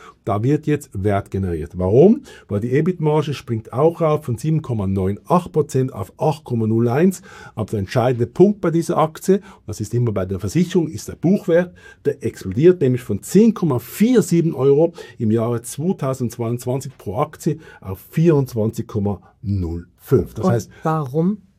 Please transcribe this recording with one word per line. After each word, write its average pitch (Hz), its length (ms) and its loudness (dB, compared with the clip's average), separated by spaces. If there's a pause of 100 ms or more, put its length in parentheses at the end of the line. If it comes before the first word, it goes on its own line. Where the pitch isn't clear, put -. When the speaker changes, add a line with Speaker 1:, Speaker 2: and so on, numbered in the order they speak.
(260)
Speaker 1:
da 107 180 -2
wird 147 240 0
jetzt 147 240 -2
Wert 98 400 -2
generiert. 87 460 -4
Warum? 131 460 6 (260)
Weil 104 100 -2
die 120 140 -6
ebit-Marge 156 600 0
springt 113 380 -8
auch 160 300 0
rauf 151 240 0
von 117 120 -4
sieben 156 240 -2
Komma 110 260 -4
neun 98 380 -2
acht 175 280 -2
Prozent 135 400 -2
auf - 260 -10
acht 151 240 -2
Komma 113 240 -2
null 113 220 2
eins. 170 320 2 (340)
Aber 107 160 -6
der 110 80 -2
entscheidende 117 480 0
Punkt 202 320 4
bei 170 120 -2
dieser 165 260 -2
Aktie, 160 420 0 (280)
das 110 120 -10
ist 107 140 -8
immer 120 180 0
bei 95 140 -2
der 92 160 -6
Versicherung, 170 480 0
ist - 180 -12
der - 80 -12
Buchwert, 180 580 0 (300)
der - 220 -2
explodiert 135 560 2
nämlich 127 220 0
von 101 200 -6
zehn 214 300 6
Komma 143 260 0
vier 233 420 2
sieben 165 320 2
Euro 139 380 4 (260)
im 110 140 0
Jahre 117 300 0
zweitausendzweiundzwanzig 131 1400 -6
pro 95 220 -10
Aktie 156 400 -4 (200)
auf 95 200 -10 (120)
vierundzwanzig 139 540 2 (220)
Komma 101 340 -4 (220)
null 85 520 -4
fünf. - 380 0
Das 113 120 -4
Speaker 2:
Und 190 60 2
Speaker 1:
heißt, 120 200 -2 (100)
Speaker 2:
warum? 160 560 -2 (220)